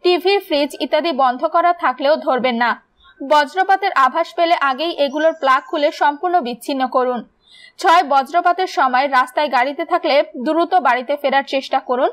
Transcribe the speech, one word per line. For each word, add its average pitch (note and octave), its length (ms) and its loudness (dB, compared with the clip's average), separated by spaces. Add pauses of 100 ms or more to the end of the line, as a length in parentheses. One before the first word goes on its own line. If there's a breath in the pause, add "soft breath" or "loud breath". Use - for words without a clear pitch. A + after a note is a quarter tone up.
টিভি, F4+ 320 2 (120)
ফ্রিজ D4 240 -2 (120)
ইত্যাদি D4+ 280 0 (120)
বন্ধ B3+ 180 0 (140)
করা E4+ 160 2 (120)
থাকলেও C#4 320 0 (100)
ধরবেন B3+ 380 0
না। A#3 80 0 (500 soft breath)
বজ্রপাতের F4+ 720 0 (120)
আভাস D#4+ 220 0 (100)
পেলে E4+ 180 2 (140)
আগেই D4+ 240 -4 (120)
এগুলোর D4+ 360 0
প্লাগ C4+ 280 2
খুলে D4+ 200 0 (120)
সম্পূর্ণ F4 340 0 (120)
বিচ্ছিন্ন C4 360 -6 (120)
করুন। B3 240 0 (640 soft breath)
ছয়, F4+ 300 4
বজ্রপাতের F4 680 0
সময় C4 280 2 (120)
রাস্তায় C4+ 380 0
গাড়িতে C4+ 360 -2
থাকলে E4 240 0 (300)
দ্রুত E4 280 0 (140)
বাড়িতে B3+ 340 0
ফেরার C4+ 320 0
চেষ্টা C4+ 260 -2 (100)
করুন। C4 240 0